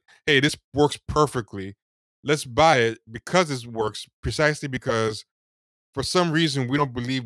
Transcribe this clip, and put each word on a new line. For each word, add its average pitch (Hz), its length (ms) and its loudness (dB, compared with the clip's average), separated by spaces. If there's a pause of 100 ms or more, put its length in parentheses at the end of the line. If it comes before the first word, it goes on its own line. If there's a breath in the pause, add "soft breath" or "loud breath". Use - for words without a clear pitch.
(260 soft breath)
"Hey, 147 140 6
this 147 160 2 (180)
works 143 240 2 (100)
perfectly. 104 640 -2 (500)
Let's 147 200 -2
buy 139 340 4
it 113 200 0 (120)
because 160 400 0
it 120 180 -8
works, 110 380 -6 (160)
precisely 151 460 -2
because 113 560 -4 (720)
for 135 100 -4
some 175 260 2
reason 143 380 0
we 139 100 0
don't 139 160 0
believe 123 320 -4